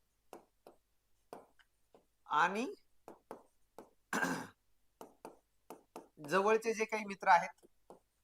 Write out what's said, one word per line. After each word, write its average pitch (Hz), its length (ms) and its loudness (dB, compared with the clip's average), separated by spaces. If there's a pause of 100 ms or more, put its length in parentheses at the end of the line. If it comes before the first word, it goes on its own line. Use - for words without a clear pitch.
(2250)
आणि 196 480 0 (1400)
<clears throat> - 420 -4 (1700)
जवळचे 220 440 4
जे 214 120 0
काही 214 200 -4
मित्र 196 220 -6
आहेत 180 400 4 (560)